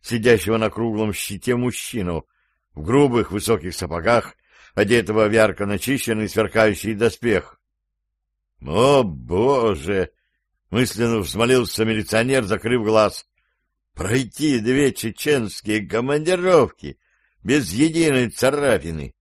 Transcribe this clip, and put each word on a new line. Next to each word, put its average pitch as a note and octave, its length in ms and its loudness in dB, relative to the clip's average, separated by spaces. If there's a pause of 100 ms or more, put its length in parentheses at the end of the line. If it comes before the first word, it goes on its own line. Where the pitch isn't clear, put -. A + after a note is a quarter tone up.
сидящего A2+ 540 2
на A2 120 0
круглом G#2+ 440 -4
щите G#2 420 -4
мужчину — G#2+ 720 -4 (480)
в D2+ 80 -12
грубых A#2+ 480 2
высоких F#2+ 420 -2
сапогах, F2 600 -2 (400)
одетого G#2+ 520 2
в G#2 40 0
ярко G#2 340 2
начищенный G#2+ 640 -4
сверкающий A2 640 0
доспех. G#2+ 680 -2 (1000)
"О, B2 420 4
Боже!" — F#2 1080 -2 (580)
мысленно A#2 500 0
взмолился A2 680 0
милиционер, A2+ 580 0
закрыв A2 400 -2
глаз. G#2+ 420 2 (680)
"Пройти B2+ 680 -2
две B2+ 320 2
чеченские G#2+ 960 -4
командировки D3 1080 0 (460)
без B2 280 0
единой D3 580 2
царапины F#2+ 920 -2